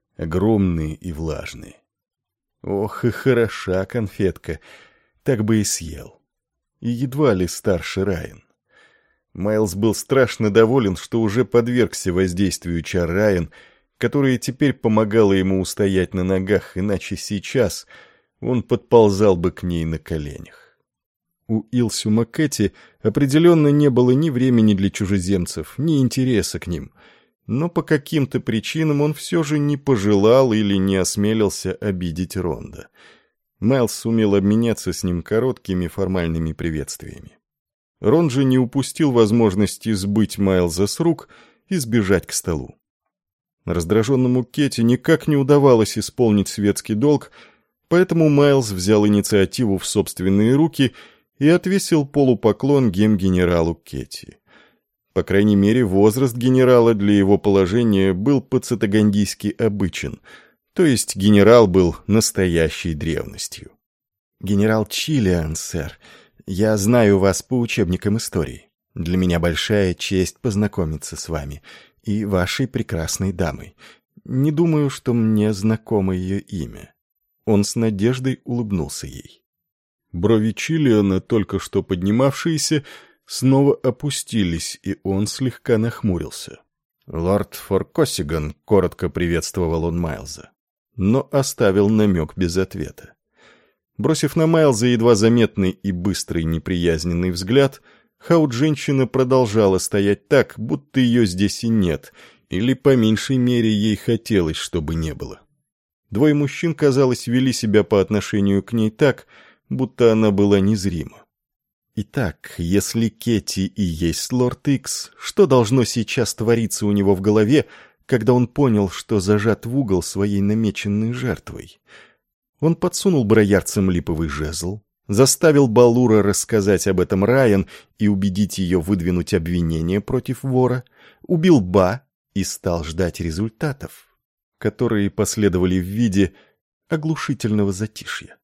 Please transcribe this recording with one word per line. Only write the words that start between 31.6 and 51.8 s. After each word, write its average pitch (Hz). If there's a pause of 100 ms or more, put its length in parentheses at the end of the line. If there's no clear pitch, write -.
обидеть 90
Ронда. 82 (720)
Майлз 120
сумел 110
обменяться 104
с -
ним 87
короткими 107
формальными 85
приветствиями. 76 (600)
Рон 156
же 135
не 131
упустил 131
возможности 110
сбыть 101
Майлза 92
с -
рук 165 (400)
и 190
сбежать 107
к -
столу. 76 (880)
Раздражённому 113
Кэти 139
никак 127
не 156
удавалось 135
исполнить 107
светский 101
долг, 139 (580)
поэтому 170
Майлз 139
взял 101
инициативу 101
в -
собственные 101
руки 147 (440)
и 139
отвесил 175